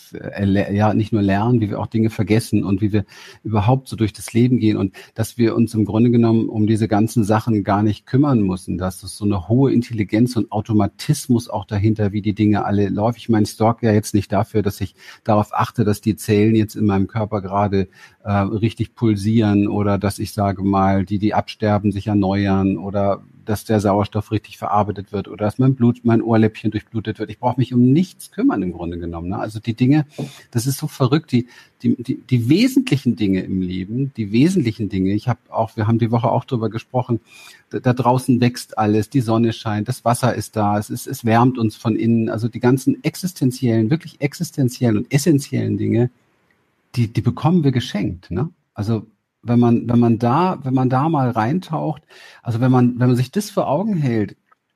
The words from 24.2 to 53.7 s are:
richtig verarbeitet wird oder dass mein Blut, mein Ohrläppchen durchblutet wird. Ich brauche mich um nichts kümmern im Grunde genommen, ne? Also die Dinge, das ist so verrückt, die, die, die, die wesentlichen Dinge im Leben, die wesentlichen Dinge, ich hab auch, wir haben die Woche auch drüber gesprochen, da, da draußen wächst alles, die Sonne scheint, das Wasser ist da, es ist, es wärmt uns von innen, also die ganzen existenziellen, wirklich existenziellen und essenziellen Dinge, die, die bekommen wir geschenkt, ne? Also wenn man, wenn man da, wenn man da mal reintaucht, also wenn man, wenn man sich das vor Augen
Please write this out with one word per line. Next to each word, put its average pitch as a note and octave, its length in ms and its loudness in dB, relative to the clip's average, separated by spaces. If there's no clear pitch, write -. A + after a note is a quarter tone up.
richtig - 280 -6
verarbeitet G2+ 520 -2
wird G2+ 160 -6
oder G#2 200 -6
dass - 120 -4
mein C3 160 2
Blut, A#2+ 280 2
mein A2+ 180 2
Ohrläppchen A2 500 2
durchblutet G#2+ 480 -6
wird. G#2+ 120 -8
Ich G#2 80 -16
brauche B2 200 -2
mich B2+ 140 -2
um B2 220 4
nichts - 360 -2
kümmern B3+ 300 0
im F2+ 140 -4
Grunde E2+ 240 -8
genommen, E2+ 320 -8
ne? G#2+ 80 -6
Also G#2+ 200 -8
die A2+ 140 -4
Dinge, C#3+ 320 2
das A#2 160 -4
ist C3+ 100 -2
so D#3 100 -6
verrückt, C#3 460 -2
die, A#2+ 140 2
die, A#2+ 200 0
die, - 140 -6
die A#2+ 340 0
wesentlichen G3+ 640 2
Dinge F#2+ 240 0
im F#2 220 -4
Leben, F#2 560 -6
die G2+ 140 -6
wesentlichen A#2 580 2
Dinge, F#2+ 240 0
ich G#2+ 140 -4
hab A2+ 100 0
auch, G#2+ 300 -4
wir G#2 80 0
haben A2+ 120 2
die A2 120 0
Woche A#2 200 2
auch A#2 140 0
drüber A2+ 240 -4
gesprochen, A2+ 520 -4
da, - 100 -8
da B2+ 140 2
draußen B2 480 2
wächst - 340 -2
alles, G#2+ 320 0
die C3+ 140 0
Sonne A2+ 320 0
scheint, G#2+ 340 -6
das - 160 -6
Wasser A#2 300 0
ist - 220 -8
da, G#2 220 0
es G#2 120 -6
ist, B2 160 -10
es - 180 -8
wärmt A#2 320 4
uns A2+ 180 -2
von A2 220 -2
innen, A2+ 320 0
also G#2+ 200 -4
die A#2 120 -12
ganzen C3+ 420 0
existenziellen, B2 880 -2
wirklich - 320 -6
existenziellen B2+ 760 -2
und - 120 -6
essenziellen C3 680 0
Dinge, G#2+ 320 0
die, A#2 140 0
die A2 120 -4
bekommen D#3+ 420 2
wir C3+ 80 2
geschenkt, A#2+ 580 -6
ne? D3+ 200 -4
Also A2 320 -4
wenn A#2+ 180 2
man, A#2 280 4
wenn A#2+ 120 2
man A#2 180 4
da, D3+ 460 0
wenn C3 100 -2
man C3 160 0
da C3 180 0
mal C3+ 220 0
reintaucht, D3+ 720 -4
also A2+ 180 -4
wenn B2+ 120 4
man, B2 260 4
wenn B2 100 2
man B2 80 4
sich B2+ 140 -2
das G#3 200 -6
vor - 180 -2
Augen F#3+ 280 -2